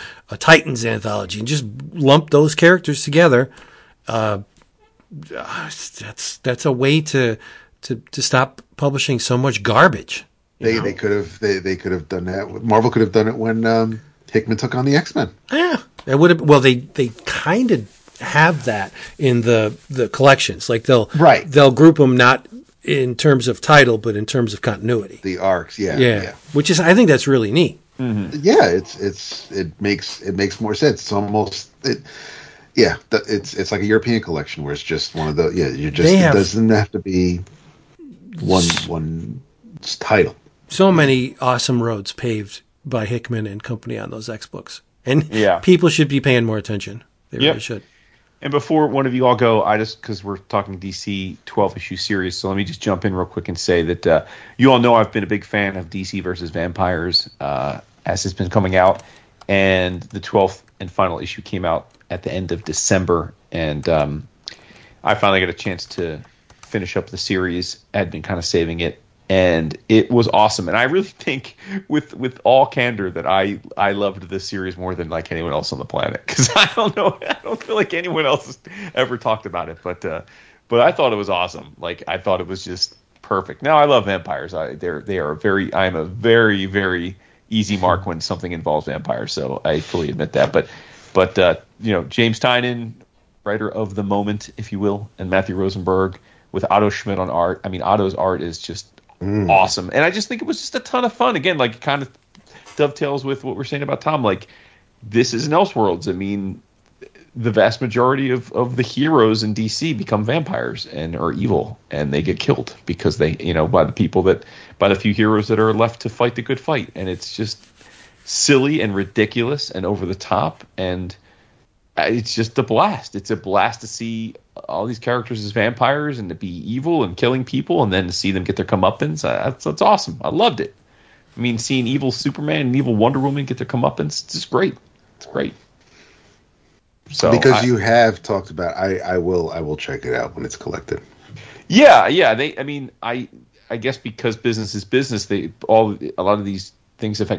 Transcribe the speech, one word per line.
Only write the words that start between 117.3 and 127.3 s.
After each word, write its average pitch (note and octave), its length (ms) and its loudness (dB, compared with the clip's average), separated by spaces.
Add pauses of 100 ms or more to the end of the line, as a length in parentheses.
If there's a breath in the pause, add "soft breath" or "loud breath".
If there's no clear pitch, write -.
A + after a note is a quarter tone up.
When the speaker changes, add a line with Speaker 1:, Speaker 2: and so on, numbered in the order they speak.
Speaker 3:
just - 300 -8 (640 soft breath)
silly C#3+ 560 2
and G#2 120 -2
ridiculous A2+ 760 -2
and F#2 140 -6
over F#2+ 200 -4
the F#2 100 -6
top, - 500 -4 (120)
and F2+ 380 -6 (800)
it's A2 380 -2
just A2+ 240 -2
a A2 60 2
blast. A#2 520 0
It's G2 160 -10
a G#2+ 40 0
blast G2 460 -2
to A#2 60 -16
see A2+ 460 -10 (340)
all F#2 200 -4
these A#2+ 120 -8
characters A#2+ 440 -4
as G#2 80 -6
vampires B2+ 680 0
and F#2+ 100 -10
to E2 60 -10
be G2 120 -10 (240)
evil C#3+ 320 0
and F2 140 -4
killing B2+ 260 2